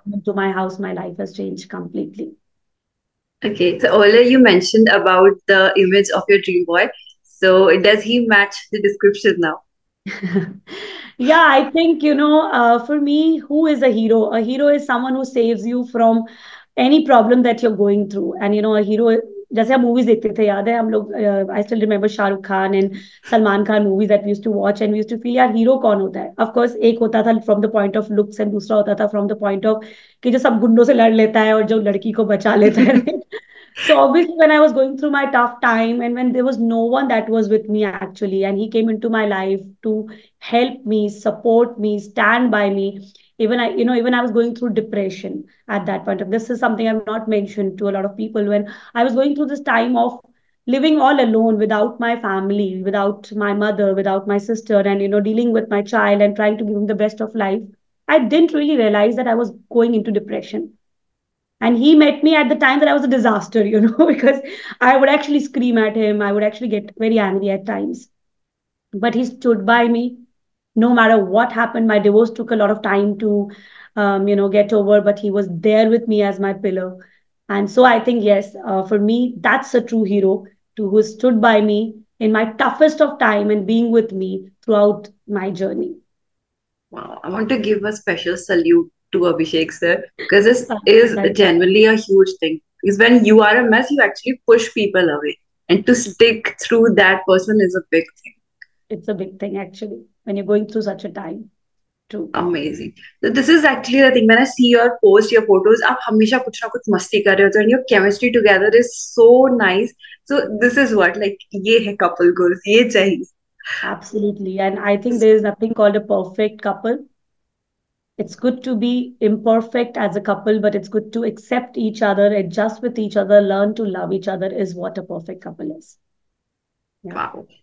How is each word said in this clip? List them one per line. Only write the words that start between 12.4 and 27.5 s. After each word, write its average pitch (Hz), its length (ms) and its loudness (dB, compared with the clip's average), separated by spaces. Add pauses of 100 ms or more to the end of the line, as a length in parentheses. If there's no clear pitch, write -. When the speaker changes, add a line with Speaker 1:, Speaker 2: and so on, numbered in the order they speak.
Speaker 1:
uh, 240 340 2
for 294 140 -2
me, 302 380 0
who 311 300 0
is 285 140 0
a 262 60 2
hero? 220 440 2
A 226 100 -2
hero 262 260 -2
is 285 180 0
someone 254 300 -4
who 262 80 -4
saves 233 420 -2
you 247 220 -4
from 226 360 0 (540)
any 285 280 2
problem 247 380 4
that 240 200 -2
you're 220 140 0
going 202 320 0
through। 202 320 -8
And, 202 120 -2
you 208 80 0
know, 214 140 0
a 208 80 2
hero, 226 320 0 (380)
जैसे 226 200 0
हम 262 80 2
मूवीज 240 240 0
देखते 220 320 2
थे, 214 80 0
याद 202 240 -2
है 233 80 0
हम 226 120 -2
लोग, 208 240 -4
uh, 202 320 -2 (100)
I 208 60 -2
still 214 220 -4
remember 208 240 0
शाहरुख 196 380 -4
खान 190 360 -2
and 196 140 -2 (360)
सलमान 208 340 2
खान 208 220 0
movies 196 240 0
that 202 140 2
we 208 80 -2
used 202 100 -6
to 220 100 -2
watch 202 280 -2
and 214 140 0
we 214 60 -2
used 214 100 -8
to 233 60 -6
feel, 240 180 -6
"यार, 247 200 2
हीरो 240 220 2
कौन 214 240 0
होता 190 180 -6
है?" - 160 -12
Of 226 220 -2
course, 240 180 0 (140)
एक 226 100 0
होता 226 240 0
था 226 100 2 (160)
from 208 160 2